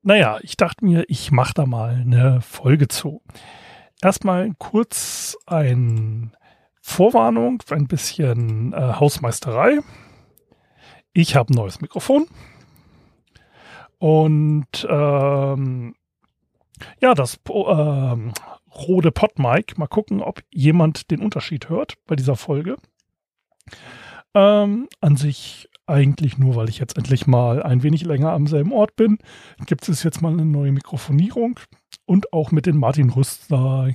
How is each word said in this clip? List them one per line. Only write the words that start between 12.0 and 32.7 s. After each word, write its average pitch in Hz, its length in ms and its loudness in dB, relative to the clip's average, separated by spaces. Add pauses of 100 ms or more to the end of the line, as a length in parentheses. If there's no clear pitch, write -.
Und, 156 920 2
ähm, 139 1080 0 (1040)
ja, 254 120 6
das 139 220 0
po-, - 340 -4
ähm, 135 640 0 (420)
Rode 175 380 0
PodMic, 151 680 -2
mal 156 100 -6
gucken, 214 340 -4
ob - 280 -10
jemand 160 600 2
den 156 100 -2
Unterschied - 460 -6
hört 208 280 -6 (100)
bei 160 100 -4
dieser 131 220 0
Folge. 170 400 -6 (1600)
Ähm, 208 540 4 (140)
an 147 160 4
sich - 500 -8 (200)
eigentlich 143 500 0
nur, 131 180 2
weil 113 140 -2
ich 107 100 -10
jetzt - 180 -8
endlich 131 300 -2
mal 123 360 2
ein 123 180 0
wenig 156 240 0
länger 156 260 0
am 151 140 0
selben 151 260 0
Ort 214 240 0
bin, 220 220 2 (480)
gibt - 240 -4
es 151 140 -2
jetzt - 180 -2
mal 165 100 0
eine 160 140 0
neue 143 260 0
Mikrofonierung 175 880 -2 (460)
und 196 280 0
auch 156 180 -2
mit 156 140 2
dem 160 120 2